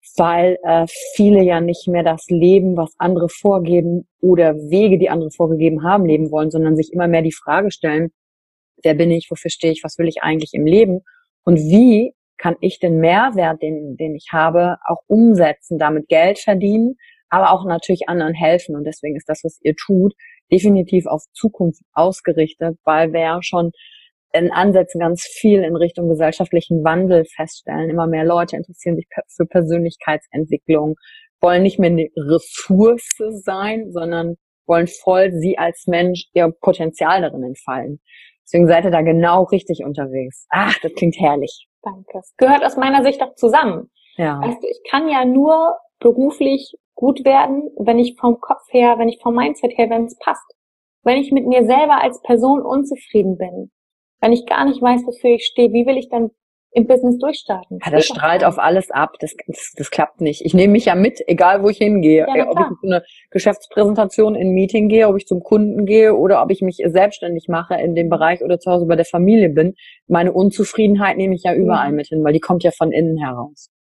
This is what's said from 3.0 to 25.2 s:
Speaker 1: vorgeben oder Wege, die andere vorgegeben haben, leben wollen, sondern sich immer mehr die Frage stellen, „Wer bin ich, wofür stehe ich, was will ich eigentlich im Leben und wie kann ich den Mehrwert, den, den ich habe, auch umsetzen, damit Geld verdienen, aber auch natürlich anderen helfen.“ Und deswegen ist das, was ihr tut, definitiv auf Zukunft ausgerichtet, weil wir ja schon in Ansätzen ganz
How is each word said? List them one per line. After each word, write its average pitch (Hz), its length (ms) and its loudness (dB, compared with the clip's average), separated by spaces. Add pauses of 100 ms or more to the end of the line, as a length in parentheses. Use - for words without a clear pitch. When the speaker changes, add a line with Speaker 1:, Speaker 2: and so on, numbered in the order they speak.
Speaker 1:
vorgeben 175 800 -2 (120)
oder 170 360 4
Wege, 180 420 2
die 180 120 0
andere 156 200 -4
vorgegeben 160 540 -2
haben, 185 220 2
leben 156 260 0
wollen, 156 180 -2
sondern 160 240 0
sich 156 180 -4
immer 175 140 -2
mehr 165 160 0
die 160 100 -2
Frage 185 380 -4
stellen, 160 400 -4 (720)
„Wer 156 120 2
bin 170 160 0
ich, 165 200 -2
wofür 165 200 -10
stehe 160 220 -2
ich, 160 120 -8
was - 140 -12
will 165 100 0
ich - 140 -6
eigentlich 156 320 -4
im 147 120 -2
Leben 190 360 4 (420)
und 175 140 4
wie 214 560 4 (240)
kann 170 220 -4
ich - 200 -4
den 170 180 0
Mehrwert, 175 640 2
den, 151 340 -8
den 156 200 -8
ich - 160 -18
habe, 170 540 0
auch 170 200 -6
umsetzen, 185 720 2
damit 151 300 -2
Geld 175 320 2
verdienen, 214 560 0 (320)
aber 180 240 2
auch 190 120 0
natürlich 175 440 -4
anderen 165 260 -4
helfen.“ 165 400 -2
Und 147 100 -10
deswegen 151 320 -10
ist - 120 -16
das, 156 160 -6
was - 180 -8
ihr 156 140 -2
tut, 196 380 0 (360)
definitiv 185 560 2
auf 156 160 -6 (100)
Zukunft 190 500 -4 (100)
ausgerichtet, 165 920 -2
weil 160 280 0
wir 165 80 -2
ja 165 220 -4
schon 170 280 -4 (640)
in 170 200 0
Ansätzen 185 480 2
ganz 170 220 -2